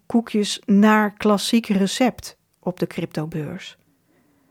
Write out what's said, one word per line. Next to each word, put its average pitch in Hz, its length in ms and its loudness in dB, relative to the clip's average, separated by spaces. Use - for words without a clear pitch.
koekjes 220 600 -2
naar 208 480 4
klassiek 208 540 0
recept 196 680 -2
op - 200 -8
de 170 80 -2
cryptobeurs. 165 920 -10